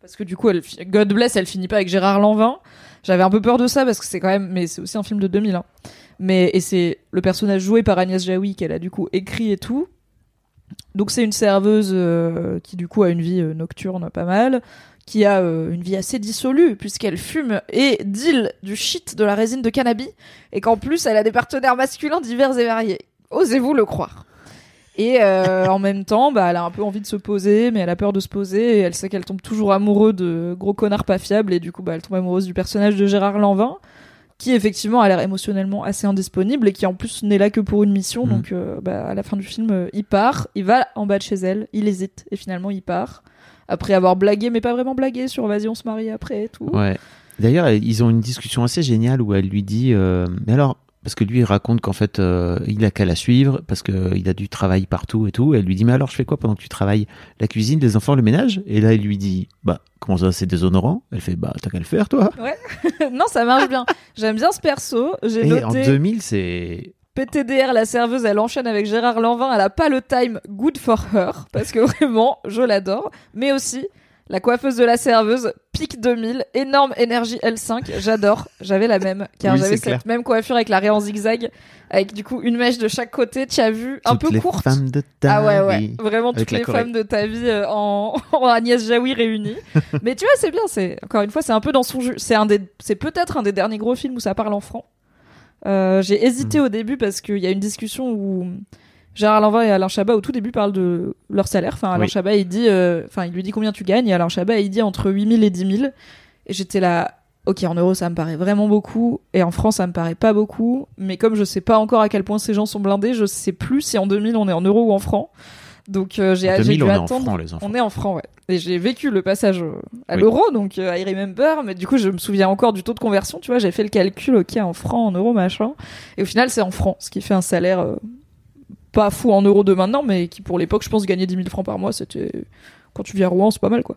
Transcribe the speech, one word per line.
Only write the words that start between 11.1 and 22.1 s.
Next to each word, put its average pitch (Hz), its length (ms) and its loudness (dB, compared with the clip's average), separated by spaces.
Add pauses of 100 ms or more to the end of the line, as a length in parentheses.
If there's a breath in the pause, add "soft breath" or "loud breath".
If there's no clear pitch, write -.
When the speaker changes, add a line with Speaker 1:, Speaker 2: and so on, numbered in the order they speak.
Speaker 1:
c'est 240 140 2
une 214 80 0
serveuse, 202 600 4
euh, 170 680 0
qui - 160 -18
du 175 100 -8
coup 214 160 0
a 180 80 4
une 170 100 0
vie, 175 200 -2
euh, 156 120 -2
nocturne 170 580 -8
pas 170 140 -6
mal, 233 380 2 (440 loud breath)
qui 214 180 2
a, 202 160 4
euh, 165 320 -2
une 175 100 -6
vie 185 140 -4
assez 190 240 -6
dissolue 254 560 2
puisqu'elle 196 420 -6
fume 269 500 -4
et 262 360 2
deal 233 480 0 (100)
du 196 140 -10
shit - 400 -8
de 214 80 2
la 202 100 2
résine 226 260 -2
de 226 100 0
cannabis 233 400 -2 (420 loud breath)
et 202 80 -4
qu'en 226 160 2
plus 285 300 -4
elle 220 100 2
a 214 80 4
des 220 80 2
partenaires 247 440 0
masculins 294 440 -2